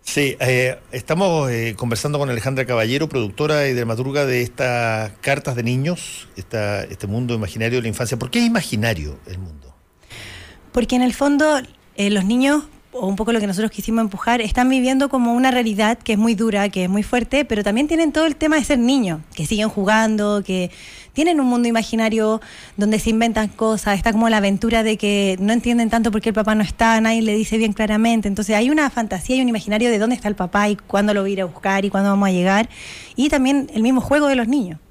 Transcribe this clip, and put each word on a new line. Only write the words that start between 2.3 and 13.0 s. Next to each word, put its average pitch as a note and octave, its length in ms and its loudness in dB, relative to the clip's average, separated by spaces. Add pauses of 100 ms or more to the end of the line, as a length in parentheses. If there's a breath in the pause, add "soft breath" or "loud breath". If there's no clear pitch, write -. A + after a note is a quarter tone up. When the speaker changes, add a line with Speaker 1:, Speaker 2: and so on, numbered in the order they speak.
Speaker 1:
Caballero, B2 420 0
productora C#3+ 580 0
y C3 60 0
dramaturga B2 540 -2
de B2+ 160 0
estas A#2 680 -2 (100)
cartas C#3 340 -2
de A#2 60 -4
niños, C3+ 760 -4
esta, G#2 480 -4
este F#2 220 -12
mundo A#2+ 280 -2
imaginario A2+ 440 -2
de A#2+ 40 -2
la A2+ 60 -4
infancia. A#2 300 -4
¿Por B2+ 120 -8
qué A#3+ 100 0
es A#3+ 60 4
imaginario A2 800 -2
el F#2 120 -12
mundo? D2 340 -16 (1000 loud breath)
Speaker 2:
Porque B3 240 0
en B3 60 4
el B3+ 100 2
fondo, D4 480 2 (360)
eh, G3+ 140 0
los G3 140 2
niños, C#4 400 2 (280)
o - 140 -4